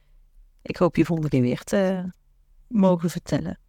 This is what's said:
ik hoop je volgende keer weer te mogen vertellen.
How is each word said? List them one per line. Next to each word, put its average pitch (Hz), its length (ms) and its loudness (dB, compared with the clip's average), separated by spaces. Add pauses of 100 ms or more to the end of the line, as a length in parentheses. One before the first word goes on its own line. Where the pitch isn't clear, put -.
(600)
ik - 160 -10
hoop 175 180 0
je 160 100 2
volgende 160 240 -2
keer 135 120 2
weer 123 220 0
te 185 480 -2 (560)
mogen 185 420 2
vertellen. - 600 -6